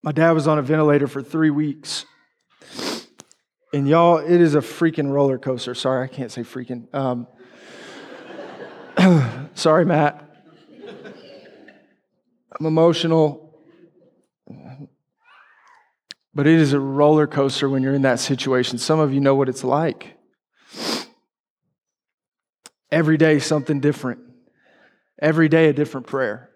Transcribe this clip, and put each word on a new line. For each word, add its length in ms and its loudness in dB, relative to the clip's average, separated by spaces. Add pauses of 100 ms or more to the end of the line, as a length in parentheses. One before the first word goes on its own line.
My 80 -4
dad 220 4
was 160 0
on 100 2
a 40 -2
ventilator 440 2
for 160 -10
three 280 0
weeks. 560 -6 (1700)
And 160 -2
y'all, 300 4
it 220 2
is 160 4
a 20 2
freaking 520 -2
roller 280 0
coaster. 360 -6
Sorry, 300 -2
I 40 -10
can't 220 -12
say 120 -12
freaking. 500 -12
Um, 360 -4 (1700)
<clears throat> 580 2
sorry, 300 2
Matt. 440 0 (2250)
I'm 80 -6
emotional. 920 2 (2750)
But 120 0
it 120 6
is 140 4
a 80 0
roller 460 2
coaster 420 -2
when 140 -2
you're 120 -2
in 80 0
that 160 2
situation. 600 -2
Some 200 0
of 160 0
you 60 0
know 140 2
what 140 0
it's 160 -8
like. 520 -4 (2750)
Every 260 2
day, 220 4
something 420 -2
different. 400 -4 (1000)
Every 300 2
day, 200 4
a 40 2
different 340 -4
prayer. 500 -6